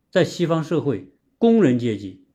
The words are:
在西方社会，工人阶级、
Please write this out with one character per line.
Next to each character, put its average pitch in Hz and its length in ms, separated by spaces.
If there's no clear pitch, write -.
在 175 140
西 175 220
方 160 180
社 160 160
会， 117 320
工 226 260
人 123 160
阶 113 200
级、 95 360